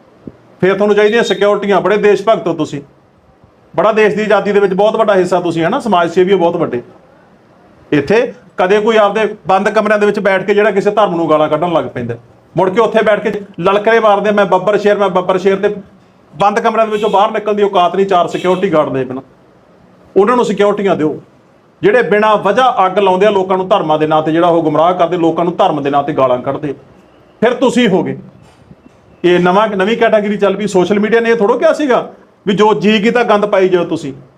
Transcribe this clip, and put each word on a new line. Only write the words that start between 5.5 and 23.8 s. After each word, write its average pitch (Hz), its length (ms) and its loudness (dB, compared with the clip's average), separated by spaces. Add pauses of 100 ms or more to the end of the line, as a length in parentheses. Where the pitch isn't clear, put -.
ਹੈ 165 60 0
ਨਾ, 262 100 -2
ਸਮਾਜ 175 320 -2
ਸੇਵੀ 185 220 0
ਹੋ 190 40 4
ਬਹੁਤ 170 180 0
ਵੱਡੇ। 123 260 -4 (1080)
ਇੱਥੇ 185 420 0 (240)
ਕਦੇ 196 220 2
ਕੋਈ 220 180 0
ਆਪਦੇ 208 380 0 (120)
ਬੰਦ 196 220 0
ਕਮਰਿਆਂ 208 300 0
ਦੇ 208 60 0
ਵਿੱਚ 208 140 0
ਬੈਠ 190 240 0
ਕੇ 202 100 0
ਜਿਹੜਾ 208 180 2
ਕਿਸੇ 202 200 -2
ਧਰਮ 202 240 0
ਨੂੰ 165 140 -2
ਗਾਲਾਂ 151 200 2
ਕੱਢਣ 165 240 -2
ਲੱਗ 139 120 0
ਪੈਂਦਾ, 117 300 -8 (420)
ਮੁੜ 185 120 0
ਕੇ 190 120 0
ਉੱਥੇ 214 220 0
ਬੈਠ 208 240 0
ਕੇ 202 140 -6 (180)
ਲਲਕਰੇ 208 400 2
ਮਾਰਦੇ, 208 320 2
"ਮੈਂ 202 140 0
ਬੱਬਰ 202 320 0
ਸ਼ੇਰ, 208 200 0
ਮੈਂ 202 120 0
ਬੱਬਰ 185 280 -2
ਸ਼ੇਰ", 190 180 0
ਤੇ 202 200 -2 (600)
ਬੰਦ 202 240 0
ਕਮਰਿਆਂ 220 260 0
ਦੇ 214 60 -4
ਵਿੱਚੋਂ 214 180 -2
ਬਾਹਰ 196 220 0
ਨਿਕਲਣ 214 220 -4
ਦੀ 202 100 -2
ਔਕਾਤ 190 320 0
ਨਹੀਂ 196 100 0
ਚਾਰ 175 220 0
ਸਿਕਿਉਰਿਟੀ 180 460 -2
ਗਾਰਡ 151 160 0
ਦੇ 131 140 -4
ਬਿਨਾਂ। 127 180 -10 (960)
ਉਹਨਾਂ 214 180 4
ਨੂੰ 240 100 2
ਸਿਕਿਉਰਿਟੀਆਂ 202 500 0
ਦਿਓ 147 240 -4 (640)
ਜਿਹੜੇ 214 200 4
ਬਿਨਾਂ 208 360 2
ਵਜ੍ਹਾ 202 480 0
ਅੱਗ 185 140 -2
ਲਾਉਂਦੇ 185 260 2
ਆ 214 40 4
ਲੋਕਾਂ 190 280 0
ਨੂੰ 185 120 -4
ਧਰਮਾਂ 160 300 0